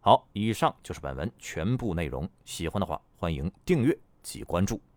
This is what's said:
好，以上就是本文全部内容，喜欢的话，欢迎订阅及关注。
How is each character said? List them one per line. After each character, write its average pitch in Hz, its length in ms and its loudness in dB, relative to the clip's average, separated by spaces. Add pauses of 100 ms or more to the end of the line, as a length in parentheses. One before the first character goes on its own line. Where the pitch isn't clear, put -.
好， 113 300 6
以 107 220 0
上 151 280 2
就 - 120 -10
是 - 80 -10
本 69 160 -6
文 73 200 -4
全 95 380 -2
部 120 180 -2
内 85 120 0
容， 65 220 -4 (180)
喜 82 240 -4
欢 104 100 -4
的 95 60 0
话， - 140 -6 (180)
欢 85 140 -2
迎 71 200 -4 (140)
订 165 180 2
阅 135 120 4 (280)
及 - 200 -12
关 87 220 2
注。 117 160 -4 (160)